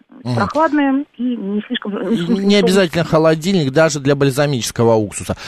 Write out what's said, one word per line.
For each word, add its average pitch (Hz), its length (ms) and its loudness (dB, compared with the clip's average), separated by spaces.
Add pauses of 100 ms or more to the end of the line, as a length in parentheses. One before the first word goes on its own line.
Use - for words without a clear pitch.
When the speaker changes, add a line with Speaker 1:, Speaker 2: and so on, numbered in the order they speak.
(240)
Speaker 1:
Мгм. 123 120 -4
Speaker 2:
Прохладные 277 680 0 (120)
и 233 60 -6 (120)
не 208 300 -4
слишком... 220 280 -8
Не 196 200 -4
Speaker 1:
И - 40 0
Speaker 2:
слишком 170 180 -2 (120)
Speaker 1:
не 202 100 4
обязательно 185 480 2
холодильник, 160 680 2
даже 151 260 2
для 139 160 2
бальзамического 135 800 0
уксуса. 101 420 -2 (120)